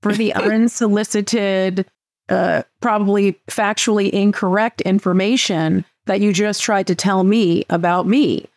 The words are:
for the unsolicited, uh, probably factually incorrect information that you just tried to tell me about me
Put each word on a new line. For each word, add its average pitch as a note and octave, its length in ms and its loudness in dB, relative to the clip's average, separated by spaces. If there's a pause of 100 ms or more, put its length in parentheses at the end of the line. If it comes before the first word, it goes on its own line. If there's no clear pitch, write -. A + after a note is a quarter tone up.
for G#3 120 0
the G#3+ 200 0
unsolicited, G3+ 1500 0 (440)
uh, F#3 340 0 (180)
probably G3+ 520 2 (140)
factually G#3 600 0
incorrect G3+ 720 0
information F#3 1040 0 (200)
that G3 160 0
you G#3 120 2
just G3+ 280 -2
tried G3 260 0
to F3+ 80 0
tell F#3+ 280 0
me G3 460 2
about F3 380 0
me G3+ 380 0 (120)